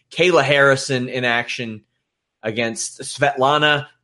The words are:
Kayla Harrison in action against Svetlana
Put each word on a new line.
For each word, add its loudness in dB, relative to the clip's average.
Kayla 2
Harrison 2
in -4
action -4
against -6
Svetlana 0